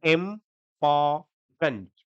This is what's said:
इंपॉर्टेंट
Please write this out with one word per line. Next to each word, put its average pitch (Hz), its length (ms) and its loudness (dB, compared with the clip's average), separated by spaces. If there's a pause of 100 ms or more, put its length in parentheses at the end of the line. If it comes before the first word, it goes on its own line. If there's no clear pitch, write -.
इंपॉर्टेंट 151 1800 -2 (180)